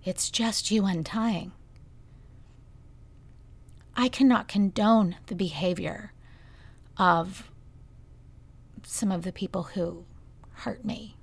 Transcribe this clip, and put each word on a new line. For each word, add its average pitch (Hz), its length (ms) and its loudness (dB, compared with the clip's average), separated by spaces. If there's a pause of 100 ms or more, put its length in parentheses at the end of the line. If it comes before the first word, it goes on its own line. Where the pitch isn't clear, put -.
It's - 260 -4
just - 420 -2
you 208 140 4
untying. 190 640 -2 (2500)
I 247 120 2
cannot 254 400 4
condone 202 720 4 (100)
the 202 80 -6
behavior 175 800 -4 (840)
of 180 540 2 (1300)
some - 280 -2
of 175 120 -2
the 185 100 -4
people 185 300 -6
who 170 420 -6 (480)
hurt - 320 -8
me. 214 380 -10